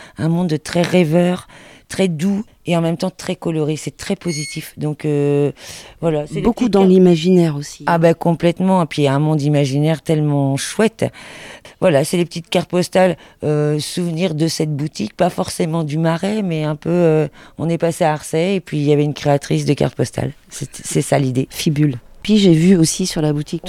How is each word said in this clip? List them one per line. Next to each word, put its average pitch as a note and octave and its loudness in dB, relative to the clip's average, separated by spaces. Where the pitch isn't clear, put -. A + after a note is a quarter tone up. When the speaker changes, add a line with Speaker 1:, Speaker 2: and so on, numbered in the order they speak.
Speaker 1:
un D#3+ -2
monde E3+ 0
très - -2
rêveur, F3 0
très - -2
doux G3 -2
et E3+ 0
en E3 0
même E3 -2
temps F#3 -4
très - -8
coloré. D#3 -4
C'est - -10
très - -6
positif. D#3 -8
Donc, D3+ -6
euh, C#3+ 2
voilà. D3+ -2
C'est - -12
les - -4
Speaker 2:
Beaucoup A#3+ 0
Speaker 1:
petites G#3+ 0
Speaker 2:
dans G3 4
Speaker 1:
cartes. F#3+ 6
Speaker 2:
l'imaginaire F3 6
aussi. C#3+ -12
Speaker 1:
Ah E3+ 2
ben, E3 4
complètement. F3 0
Et D3+ 0
puis, - -2
il - 4
y - 2
a C3+ 2
un C#3 2
monde D#3 2
imaginaire D3 0
tellement C#3+ 0
chouette. - -2
Voilà, D3+ 4
c'est F#3+ -2
les F3 0
petites - -12
cartes E3+ 0
postales, F3+ 2
euh, D3+ 0
souvenirs E3+ -4
de D#3 0
cette D3+ -2
boutique, D#3 -6
pas F3 2
forcément E3+ -4
du C#3+ -4
marais, E3+ -2
mais D#3+ -2
un D3+ -4
peu, E3 -6
euh, D#3+ 2
on D#3+ -4
est E3 0
passé E3 0
à D#3 2
Arcey E3 -2
et F3 -4
puis - -6
il D3 -2
y D3 4
avait D3 4
une D3 -2
créatrice D3 0
de D3 0
cartes C#3+ 0
postales. C3 -4
C'est, - -12
c'est - -4
ça C#3 0
l'idée. C3 -2
Speaker 2:
Fibule. D3 0
Puis G#3+ 2
j'ai G3 6
vu F3 6
aussi E3 0
sur E3+ -4
la D3+ 0
boutique D3+ -6